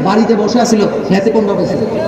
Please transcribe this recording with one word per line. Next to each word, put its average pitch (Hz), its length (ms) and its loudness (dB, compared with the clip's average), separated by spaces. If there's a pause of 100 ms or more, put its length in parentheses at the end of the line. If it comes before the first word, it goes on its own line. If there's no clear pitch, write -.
বাড়িতে 220 320 2
বসে 233 260 0
আছিল, 214 200 2 (260)
খেতে 202 240 0
কোনটা 202 220 0
পাইছে? 180 220 -2 (320)